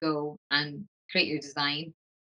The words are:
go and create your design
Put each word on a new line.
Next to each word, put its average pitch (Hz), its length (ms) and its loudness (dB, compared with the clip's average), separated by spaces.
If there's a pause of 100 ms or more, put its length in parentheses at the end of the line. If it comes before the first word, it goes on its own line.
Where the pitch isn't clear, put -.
go 151 340 0 (140)
and 147 340 0 (260)
create 185 180 4
your 151 120 -2
design 147 540 -2 (320)